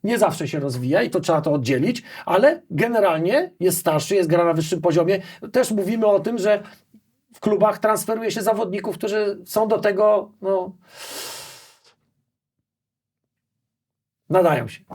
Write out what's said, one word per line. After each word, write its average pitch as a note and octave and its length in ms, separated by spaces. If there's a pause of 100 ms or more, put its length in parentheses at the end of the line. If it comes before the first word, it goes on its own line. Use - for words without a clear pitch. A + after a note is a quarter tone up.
Nie A3+ 140
zawsze E3+ 300
się D3+ 120
rozwija C#3 420
i A#3 80
to F#3 100
trzeba D#3+ 200
to D3+ 120
oddzielić, C#3 500 (240)
ale C#4 440
generalnie G3+ 880
jest F3+ 180
starszy, D#3 360
jest F#3 140
gra E3+ 160
na E3+ 100
wyższym D#3+ 260
poziomie. F3 420 (300)
Też B3 200
mówimy G#3+ 340
o G3+ 140
tym, A3+ 180
że G#3 240 (720)
w - 60
klubach G#3 380
transferuje A3 520
się G#3 120
zawodników, G3+ 560
którzy G#3 460
są G#3+ 240
do G#3 100
tego, G#3 540 (100)
no... F#3+ 300 (3500)
Nadają D3+ 380
się, - 120 (140)